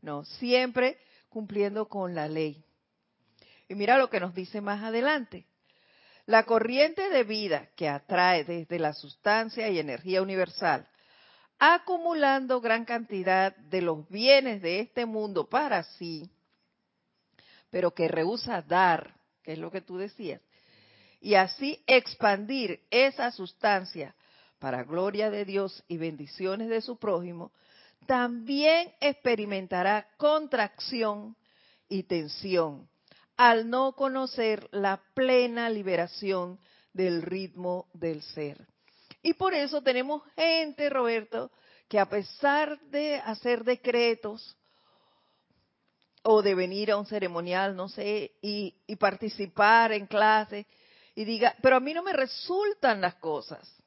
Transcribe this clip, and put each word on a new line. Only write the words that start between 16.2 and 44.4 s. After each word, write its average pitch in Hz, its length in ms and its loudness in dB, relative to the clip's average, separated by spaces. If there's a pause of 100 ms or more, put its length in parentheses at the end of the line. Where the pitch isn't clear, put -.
pero 175 240 0
que 165 140 0
rehúsa 180 520 -2
dar, 170 540 2 (280)
que 160 100 -12
es 160 60 -10
lo 165 120 -10
que 185 100 -8
tú 180 160 -14
decías, 190 440 -10 (800)
y 208 140 0
así 196 520 2
expandir 220 920 2 (100)
esa 254 400 2
sustancia 185 840 -4 (440)
para 127 260 -6
gloria 196 460 -2
de 208 140 -6
Dios 196 440 -6
y 170 80 -6
bendiciones 165 720 -6
de 226 120 -2
su 226 180 -12
prójimo, 175 540 -4 (540)
también 269 960 2
experimentará 208 1160 0
contracción 226 1200 -2 (520)
y 190 160 -4
tensión 165 840 -2 (480)
al 233 340 6
no 262 220 0
conocer 262 800 -4
la 196 300 -2 (140)
plena 247 560 2
liberación 185 880 -4 (340)
del 180 300 0
ritmo 180 720 -6
del 160 280 -6
ser. - 440 -12 (560)
Y 330 120 2
por 381 200 0
eso 294 280 -2
tenemos 262 400 0 (120)
gente, 311 560 0
Roberto, 233 600 -2 (380)
que 214 100 0
a 196 100 2
pesar 285 720 -2 (100)
de 294 260 -2
hacer 233 480 -4
decretos 233 920 0 (1700)